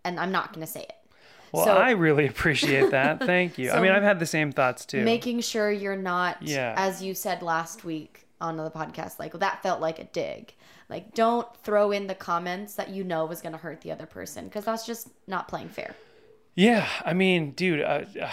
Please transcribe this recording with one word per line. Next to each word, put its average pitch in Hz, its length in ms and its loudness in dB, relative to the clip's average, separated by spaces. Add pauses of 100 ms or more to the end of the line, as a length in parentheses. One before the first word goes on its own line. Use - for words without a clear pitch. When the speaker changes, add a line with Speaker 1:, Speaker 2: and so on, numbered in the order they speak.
Speaker 1:
and 175 160 -4
I'm 180 140 -2
not - 200 -2
gonna 160 140 -10
say - 140 -12
it." - 140 -16 (560)
Speaker 2:
Well, 165 140 2
Speaker 1:
So 208 100 6
Speaker 2:
I 233 160 8
really 156 360 6
appreciate 135 640 4
that. 143 280 2
Speaker 1:
<laughs> 254 60 -2
Speaker 2:
Thank 180 320 2
you. 127 120 -2
I - 60 2
Speaker 1:
So 160 60 4
Speaker 2:
mean, 190 100 6
I've 202 120 4
had 202 160 4
the 165 60 -2
same 151 260 0
thoughts 127 340 2
too. - 180 -2
Speaker 1:
making 233 380 0
sure 214 300 0
you're 196 240 -2
not, 180 460 -2
Speaker 2:
Yeah. 139 360 -2
Speaker 1:
as 185 240 0
you 190 120 -6
said 180 280 -4
last 165 420 -4
week 160 420 -10 (160)
on 165 160 -6
the 156 120 -6
podcast, 160 500 -10
like, 160 140 -10
that 185 300 -4
felt 180 180 -2
like 165 180 -4
a - 60 -14
dig. - 480 -8 (360)
Like, - 240 -12
don't 233 340 0 (160)
throw 208 280 2
in 202 160 -2
the 190 80 -6
comments 180 600 -6
that - 140 -6
you 190 140 -8
know 165 220 -2
was 165 160 -8
gonna 160 160 -10
hurt 160 240 -12
the 160 100 -12
other 156 140 -10
person, - 440 -14
'cause 208 160 -8
that's 226 200 -4
just 233 240 -10 (180)
not 185 200 -6
playing 170 220 -10
fair. - 260 -10 (600)
Speaker 2:
Yeah, 202 320 6 (180)
I 165 80 0
mean, 180 380 2
dude, 156 300 0
uh, 147 240 0 (280)